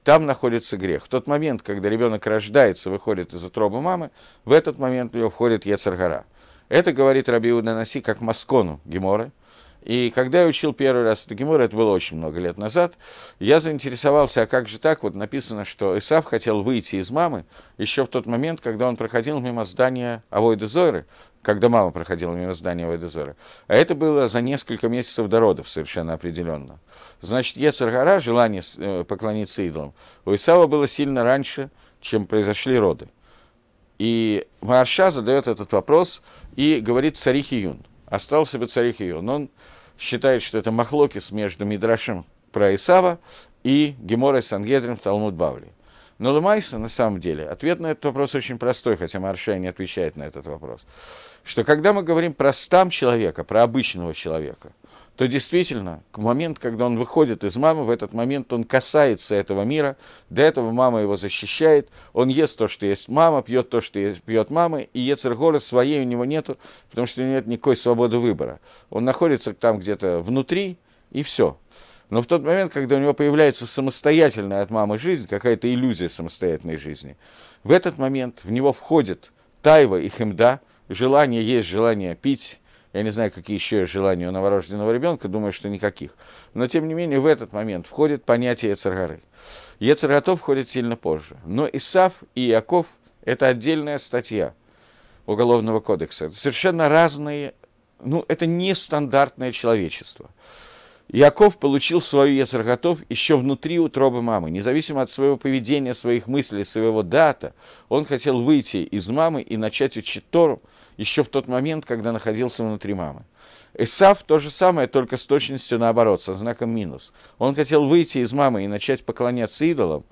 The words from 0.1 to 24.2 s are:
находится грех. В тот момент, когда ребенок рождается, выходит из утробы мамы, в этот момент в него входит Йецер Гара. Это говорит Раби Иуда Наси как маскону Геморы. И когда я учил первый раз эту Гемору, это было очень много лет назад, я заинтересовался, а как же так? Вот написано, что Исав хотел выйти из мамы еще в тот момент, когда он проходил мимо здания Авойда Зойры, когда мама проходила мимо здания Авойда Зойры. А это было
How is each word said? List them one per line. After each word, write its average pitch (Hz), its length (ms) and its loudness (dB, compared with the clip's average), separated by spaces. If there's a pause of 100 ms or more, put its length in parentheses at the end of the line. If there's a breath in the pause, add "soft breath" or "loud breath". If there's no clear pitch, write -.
находится 117 500 -2
грех. 90 280 -4
В - 40 -20
тот 131 200 -4
момент, 147 340 -2
когда 101 260 -4
ребенок 110 380 -2
рождается, 107 640 2
выходит 95 420 -4
из 87 120 -12
утробы 107 360 -2
мамы, 170 300 -4 (340 soft breath)
в 110 60 -2
этот 156 280 4
момент 127 340 -4
в 113 40 -6
него 117 140 0
входит 113 340 0
Йецер 98 300 -2
Гара. 87 300 -4 (440 soft breath)
Это 170 240 2
говорит 135 360 2
Раби 117 220 2
Иуда 113 240 0
Наси 113 260 -6
как - 200 -4
маскону 110 640 -2
Геморы. 95 460 -2 (520 soft breath)
И 120 320 -2
когда 131 280 2
я 170 40 6
учил 151 260 0
первый 127 300 2
раз 110 240 0
эту 107 80 -12
Гемору, 139 280 2
это 107 140 -2
было 110 140 4
очень 85 260 -2
много 80 240 -8
лет 87 160 -6
назад, 139 380 -2 (460 loud breath)
я 131 200 6
заинтересовался, 143 800 0
а 107 40 -2
как 127 220 -2
же 110 100 -12
так? 156 240 0
Вот 95 120 -4
написано, 107 500 -8
что 98 340 -2
Исав 156 260 2
хотел 110 380 -2
выйти 110 340 -2
из 95 140 -6
мамы 147 340 -4 (340 soft breath)
еще 123 260 -2
в 120 40 -8
тот 120 180 -4
момент, 139 340 -4
когда 117 280 -2
он 117 80 -4
проходил 123 440 -4
мимо 120 240 -6
здания 123 640 -2
Авойда 110 360 0
Зойры, 123 380 0 (380 soft breath)
когда 107 260 2
мама 107 220 4
проходила 85 420 -6
мимо 90 220 -6
здания 87 300 -6
Авойда 85 240 -6
Зойры. 73 260 -10 (320 loud breath)
А 90 80 0
это 127 220 4
было 143 320 2